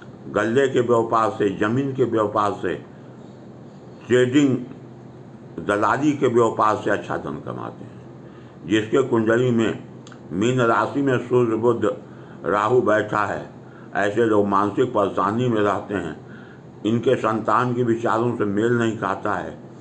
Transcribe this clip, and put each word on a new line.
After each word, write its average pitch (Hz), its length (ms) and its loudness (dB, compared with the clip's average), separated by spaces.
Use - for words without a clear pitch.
गल्ले 113 380 2
के 131 120 2
व्यापार 113 500 2
से, 101 280 0
जमीन 123 360 0
के 131 100 2
व्यापार 107 480 0
से, 90 240 -4
ट्रेडिंग, 127 500 4
दलाली 110 460 2
के 131 160 0
व्यापार 113 480 4
से 101 160 -2
अच्छा - 260 -4
धन 73 280 -8
कमाते 60 380 -10
हैं। - 180 -16
जिसके 107 380 2
कुंडली 117 480 2
में 113 320 0
मीन 120 300 2
राशि 113 400 2
में 135 160 2
सूर्य 120 380 2
बुध 110 420 2
राहु 107 360 4
बैठा 107 440 2
है, 80 240 -6
ऐसे 104 300 2
लोग 104 220 4
मानसिक 101 460 2
परेशानी 101 540 2
में 110 140 2
रहते 101 320 0
हैं, 85 320 -6
इनके 120 300 2
संतान 113 580 0
के 123 100 0
विचारों 113 540 0
से 101 80 0
मेल 107 320 2
नहीं 113 200 0
खाता 98 360 -2
है, 80 340 -8